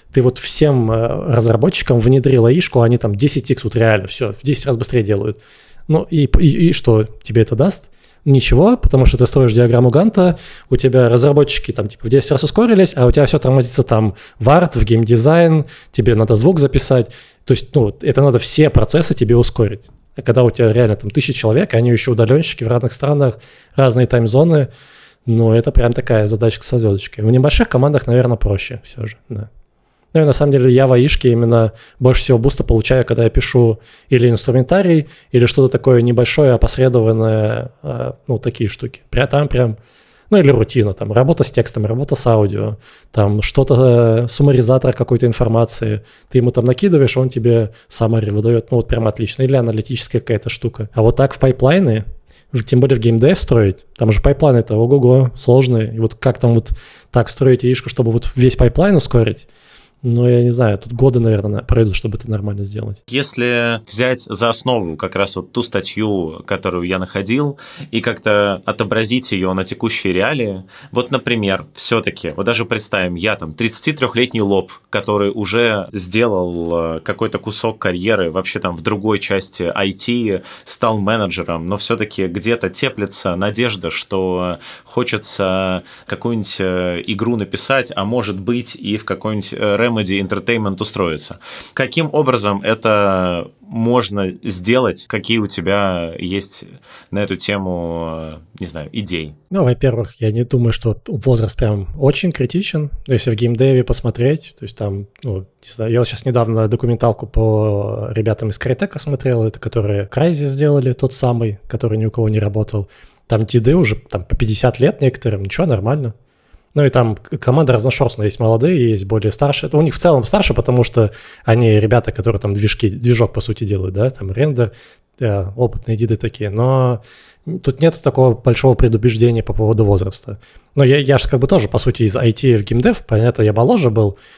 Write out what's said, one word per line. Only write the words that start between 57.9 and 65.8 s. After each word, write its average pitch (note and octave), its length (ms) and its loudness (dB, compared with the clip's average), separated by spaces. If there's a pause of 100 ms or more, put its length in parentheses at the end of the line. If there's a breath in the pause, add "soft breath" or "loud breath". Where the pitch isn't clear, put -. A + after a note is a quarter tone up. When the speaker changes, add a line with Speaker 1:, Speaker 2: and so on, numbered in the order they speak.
Speaker 1:
вот A#2 240 -2
весь B2+ 220 2
пайплайн E3 400 4
ускорить, A2+ 500 0 (560 soft breath)
ну, A#2+ 240 0
я A#2+ 140 4
не A#2+ 80 2
знаю, A#2 300 0
тут A2+ 140 -14
годы, B2 260 2
наверное, G#2 380 0
на-, - 40 -6
пройдут, G#2+ 340 2
чтобы G#2+ 220 -4
это A#2+ 100 -10
нормально G2+ 360 -6
сделать. G#2 440 -10
Speaker 2:
Если A#2+ 800 -2
взять B2 340 -2
за A2 280 -2
основу A2 480 -4
как F#2 180 -8
раз F#2+ 200 -2
вот - 160 -10
ту B2 100 -6
статью, G2 840 -4